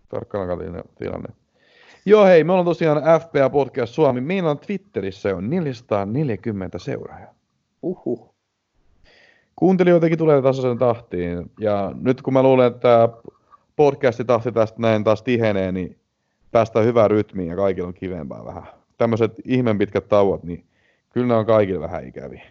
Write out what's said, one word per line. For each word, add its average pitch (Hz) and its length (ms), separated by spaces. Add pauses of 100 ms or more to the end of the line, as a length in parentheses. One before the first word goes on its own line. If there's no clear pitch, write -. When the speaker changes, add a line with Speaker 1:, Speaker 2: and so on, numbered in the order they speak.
Speaker 1:
Tarkkailkaa 90 480
tila-, 85 260 (120)
tilanne. - 340 (760)
Joo 208 200
hei, 175 180
me 165 80
ollaan 180 140
tosiaan 160 560
F - 100
P - 40 (100)
A 127 40
Podcast 127 440
Suomi. 131 280
Meillä 170 300
on 143 80
Twitterissä 101 720
jo 90 120
neljäsataaneljäkymmentä 110 1400
seuraajaa. - 540 (480)
Speaker 2:
Uhuh. - 520 (1200)
Speaker 1:
Kuuntelijoitakin 175 640
tulee 156 240
tasaisen 127 360
tahtiin. 87 840
Ja 101 320 (100)
nyt 127 200
kun 131 120
mä 131 100
luulen, 131 240
että 120 120
tää 117 300 (680)
podcasti-tahti 123 760
tästä 110 300
näin 110 220
taas 107 180
tihenee, 107 500
niin 92 260 (540)
päästään 113 340
hyvään 113 260
rytmiin 98 380
ja 85 60
kaikilla 95 320
on 90 60
kivempaa 73 520
vähän. 78 180 (340)
Tämmöset 113 360 (120)
ihmeen 123 320
pitkät 101 300
tauot, 98 360
niin 82 220 (480)
kyllä 123 140
ne 120 60
on 110 120
kaikille 101 340
vähän 78 280
ikäviä. 67 440